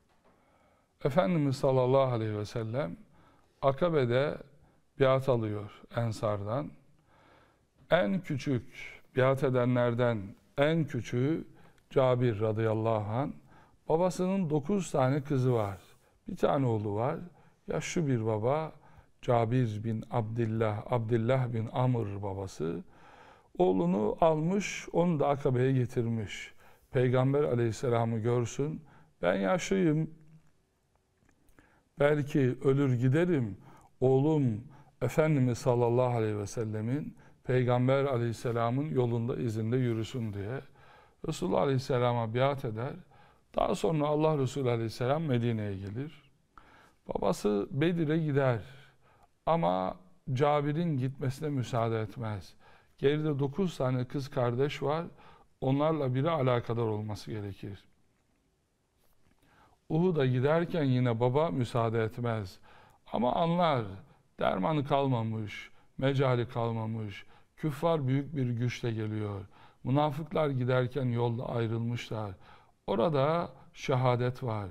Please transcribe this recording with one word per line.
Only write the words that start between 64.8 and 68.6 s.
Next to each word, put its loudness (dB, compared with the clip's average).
kalmamış, -2
mecali 0
kalmamış, -6
küffar -2
büyük 0
bir 0
güçle -2